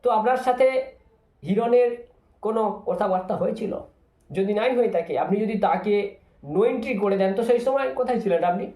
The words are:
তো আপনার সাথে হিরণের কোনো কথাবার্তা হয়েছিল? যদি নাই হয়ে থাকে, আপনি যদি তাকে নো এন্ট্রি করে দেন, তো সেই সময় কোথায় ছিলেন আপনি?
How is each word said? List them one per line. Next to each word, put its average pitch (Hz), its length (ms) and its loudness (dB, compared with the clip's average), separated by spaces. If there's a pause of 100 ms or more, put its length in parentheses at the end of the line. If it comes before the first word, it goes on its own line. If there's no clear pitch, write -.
তো 240 60 4
আপনার 233 360 2
সাথে 254 200 4 (760)
হিরণের 233 480 2 (520)
কোনো 220 200 0 (240)
কথাবার্তা 185 560 -2
হয়েছিল? - 300 -4 (580)
যদি 190 240 -2
নাই 226 220 0
হয়ে 226 200 2
থাকে, 160 220 -2
আপনি 180 260 0
যদি 220 140 -4
তাকে 190 360 0 (600)
নো 180 100 2
এন্ট্রি 254 380 -2
করে 196 140 2
দেন, 190 180 2
তো 233 140 -2
সেই 240 120 4
সময় 269 260 0 (120)
কোথায় 254 240 0
ছিলেন 170 220 0
আপনি? 180 320 0